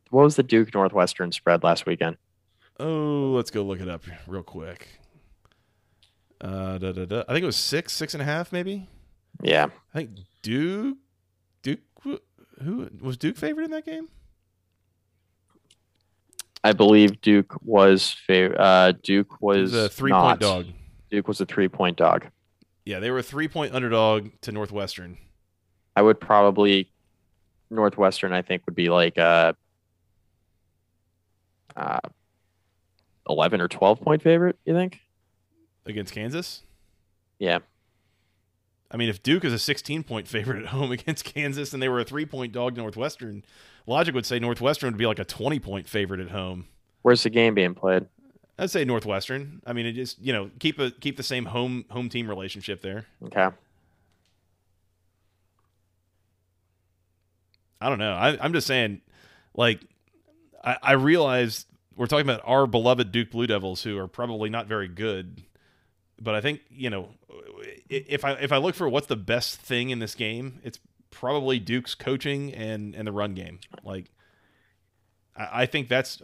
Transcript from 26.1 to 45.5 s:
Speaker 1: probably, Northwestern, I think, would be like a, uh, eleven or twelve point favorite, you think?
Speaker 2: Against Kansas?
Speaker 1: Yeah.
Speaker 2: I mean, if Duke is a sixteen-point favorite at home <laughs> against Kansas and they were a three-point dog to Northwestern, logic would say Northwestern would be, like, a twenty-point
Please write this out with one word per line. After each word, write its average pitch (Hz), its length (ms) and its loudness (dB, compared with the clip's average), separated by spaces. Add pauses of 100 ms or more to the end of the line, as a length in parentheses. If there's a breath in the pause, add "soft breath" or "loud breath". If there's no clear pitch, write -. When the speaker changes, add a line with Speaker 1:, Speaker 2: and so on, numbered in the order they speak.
Speaker 1:
probably, 101 720 4 (760)
Northwestern, 98 640 2
I 90 80 0
think, 90 240 -4
would 87 100 -8
be 87 140 2
like 85 280 4
a, 85 380 6 (2250)
uh, - 240 -6 (1300)
eleven 85 320 2
or 87 60 0
twelve 101 340 4
point 151 220 2
favorite, 170 420 4
you 165 80 0
think? 180 260 -4 (840)
Speaker 2:
Against 104 280 -10
Kansas? 131 480 -10 (800)
Speaker 1:
Yeah. 87 200 0 (1300)
Speaker 2:
I 117 60 -8
mean, 117 120 0
if 101 140 -6
Duke 170 220 2
is 127 80 0
a 113 60 -4
sixteen-point 143 680 -6
favorite 113 340 -6
at 110 80 -14
home 135 220 -4
<laughs> - 20 -4
against 147 320 -8
Kansas 143 480 -8
and 135 100 -8
they 131 60 0
were 123 100 0
a 117 60 -2
three-point 131 480 -8
dog 123 220 -4
to 120 60 -10
Northwestern, 110 640 -10 (420 soft breath)
logic 131 300 0
would 120 100 -2
say 123 140 -2
Northwestern 120 540 -2
would 104 40 -6
be, 117 80 0
like, 110 140 -2
a 117 60 -6
twenty-point 107 640 -6